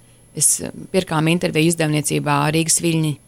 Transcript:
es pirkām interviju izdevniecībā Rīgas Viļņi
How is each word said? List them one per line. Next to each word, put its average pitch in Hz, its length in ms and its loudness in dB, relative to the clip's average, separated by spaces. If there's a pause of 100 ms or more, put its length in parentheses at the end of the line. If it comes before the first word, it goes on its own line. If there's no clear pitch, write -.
(360)
es - 240 0 (320)
pirkām 160 380 0
interviju 165 420 2
izdevniecībā 151 800 0
Rīgas 165 320 0
Viļņi 160 320 0 (120)